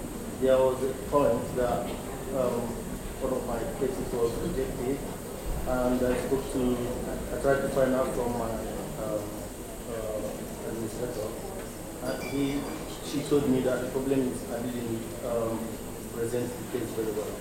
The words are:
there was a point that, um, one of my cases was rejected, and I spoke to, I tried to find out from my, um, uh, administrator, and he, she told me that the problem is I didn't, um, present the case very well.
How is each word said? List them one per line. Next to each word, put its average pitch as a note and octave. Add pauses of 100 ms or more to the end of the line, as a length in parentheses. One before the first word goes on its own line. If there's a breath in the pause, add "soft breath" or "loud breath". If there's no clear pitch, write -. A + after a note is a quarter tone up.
(420)
there C3
was C3
a C3+ (160)
point B2+ (120)
that, A2 (520)
um, A#2+ (600)
one B2+
of -
my A#2 (200)
cases B2 (100)
was A#2 (140)
rejected, C3 (680)
and B2+
I B2+ (100)
spoke C3+
to, C#3 (760)
I -
tried C3+
to - (100)
find C3
out B2+
from A#2+ (120)
my, A2+ (520)
um, G#2+ (680)
uh, G#2+
administrator, A2+ (800)
and B2+ (140)
he, C#3 (680)
she D3 (100)
told C3+
me B2+
that B2+
the B2
problem C3+
is B2 (200)
I -
didn't, A#2 (280)
um, A2+ (580)
present A#2 (100)
the -
case A#2+
very A2
well. G2